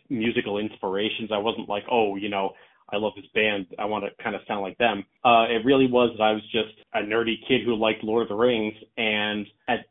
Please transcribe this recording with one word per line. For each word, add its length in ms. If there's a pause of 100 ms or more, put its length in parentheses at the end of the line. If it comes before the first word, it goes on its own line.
musical 480
inspirations. 720
I 60
wasn't 320
like, 220
"Oh, 240
you 140
know, 240 (380)
I 60
love 180
this 180
band. 340 (120)
I 60
wanna 240 (120)
kinda 260
sound 140
like 160
them." 260 (200)
Uh, 260
it 160
really 220
was 300
that 60
I 100
was 180
just 220 (200)
a 60
nerdy 360 (120)
kid 160
who 120
liked 280
Lord 200
of 60
the 60
Rings. 400 (220)
And 500 (200)
at, 240